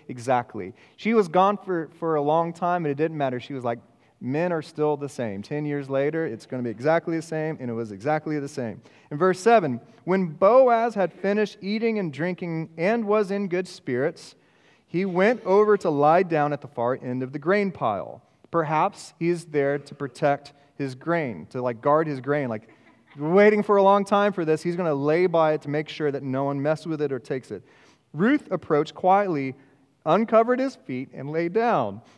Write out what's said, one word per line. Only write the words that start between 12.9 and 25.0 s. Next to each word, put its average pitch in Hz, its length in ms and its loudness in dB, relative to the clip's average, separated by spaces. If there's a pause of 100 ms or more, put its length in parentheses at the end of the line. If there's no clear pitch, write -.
was 208 240 2
in 202 180 -2
good 180 180 -4
spirits, 139 680 -4 (520)
he 185 200 -2
went 196 400 2
over 208 320 4
to 196 100 -4
lie 156 340 4
down 151 300 0
at 143 80 -6
the 135 80 -16
far 120 320 -2
end 127 220 -6
of 131 100 -8
the 147 60 -8
grain 190 340 0
pile. 90 480 -4 (300)
Perhaps 160 680 0
he's 170 280 -2
there 143 320 0
to 143 160 -18
protect 143 580 -2 (220)
his 135 200 -6
grain," 131 520 -4
to, 127 160 -8
like, 120 180 -4
guard 147 260 4
his 143 140 -6
grain. 135 300 -2
Like, 110 180 -8 (500)
waiting 208 440 6
for 208 140 2
a 196 60 6
long 196 220 6
time 202 280 2
for 180 120 -4
this. 156 180 0
He's 175 140 -4
gonna 175 180 0
lay 151 320 2